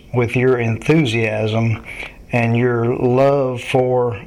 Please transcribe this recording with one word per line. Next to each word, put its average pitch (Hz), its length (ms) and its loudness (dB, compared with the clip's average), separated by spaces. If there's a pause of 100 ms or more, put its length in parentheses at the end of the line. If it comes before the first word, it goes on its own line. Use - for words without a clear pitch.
(140)
with 120 220 0
your 127 240 2
enthusiasm 113 1300 0 (480)
and 117 240 0
your 120 380 0
love 131 680 2
for 127 540 0 (120)